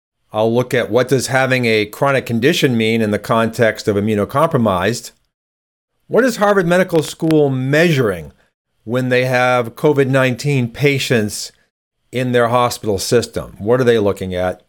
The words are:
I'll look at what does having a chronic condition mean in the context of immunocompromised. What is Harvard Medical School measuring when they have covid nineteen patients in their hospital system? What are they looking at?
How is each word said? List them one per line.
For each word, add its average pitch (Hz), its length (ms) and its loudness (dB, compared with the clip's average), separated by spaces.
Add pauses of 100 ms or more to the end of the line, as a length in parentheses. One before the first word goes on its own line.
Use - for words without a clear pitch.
(320)
I'll 113 220 0
look 123 180 -2
at 120 160 -2
what 123 200 0
does 123 180 0
having 127 400 0
a 110 180 2
chronic 135 400 -2
condition 123 540 0
mean 113 240 0
in 104 80 0
the 104 80 -2
context 113 680 0
of 104 100 0
immunocompromised. 110 1120 0 (960)
What 208 180 0
is 226 120 -2
Harvard 202 300 2
Medical 175 360 2
School 156 480 0
measuring 131 840 0 (520)
when 127 260 -4
they 127 160 2
have 123 480 0
covid 143 340 2
nineteen 131 600 0
patients 131 840 -2 (600)
in 123 200 -4
their 120 160 4
hospital 117 500 0
system? 110 600 -2
What 110 200 0
are 131 60 0
they 117 140 2
looking 95 360 -2
at? 90 340 -4